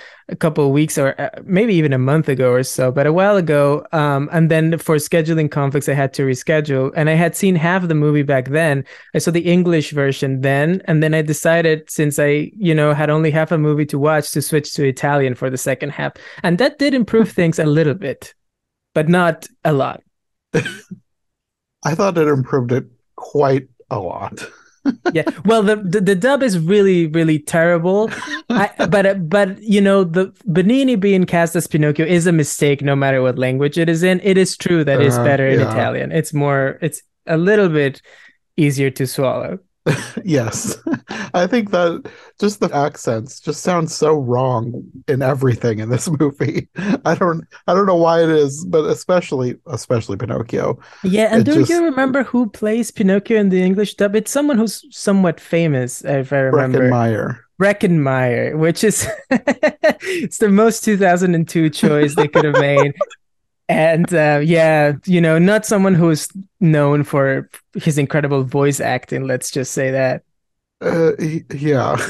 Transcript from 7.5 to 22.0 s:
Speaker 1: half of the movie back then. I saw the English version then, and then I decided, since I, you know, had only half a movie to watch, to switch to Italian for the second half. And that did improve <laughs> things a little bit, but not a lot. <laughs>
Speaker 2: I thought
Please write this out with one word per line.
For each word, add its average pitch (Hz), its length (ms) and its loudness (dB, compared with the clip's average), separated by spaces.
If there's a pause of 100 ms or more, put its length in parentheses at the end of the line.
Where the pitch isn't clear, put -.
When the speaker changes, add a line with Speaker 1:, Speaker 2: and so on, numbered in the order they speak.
Speaker 1:
half 175 300 0
of 175 40 -2
the 160 60 0
movie 147 300 2
back 131 240 0
then. 143 360 0 (300)
I 165 40 0
saw 165 120 0
the 170 180 -2
English 170 440 2
version 135 480 -2
then, 143 460 0
and 156 140 2
then 156 140 2
I 160 80 2
decided, 160 640 0
since 147 300 -2
I, 147 380 0
you 170 180 0
know, 151 180 2
had 147 160 0
only 156 220 0
half 160 220 -2
a 165 60 0
movie 151 280 0
to 147 140 -6
watch, 151 320 0
to 143 100 -2
switch - 320 -4
to 143 100 -2
Italian 135 520 -2
for 131 120 -6
the 131 100 -6
second 143 320 -6
half. 143 240 -8 (280)
And 175 160 0
that 285 220 0
did 285 120 0
improve 226 380 0
<laughs> - 80 -6
things 165 220 0
a 156 60 0
little 151 280 2
bit, - 400 -10 (600)
but 233 140 0
not 170 380 0 (180)
a 160 80 2
lot. 131 360 -2
<laughs> - 40 -20 (1700)
Speaker 2:
I 156 120 -2
thought 190 240 0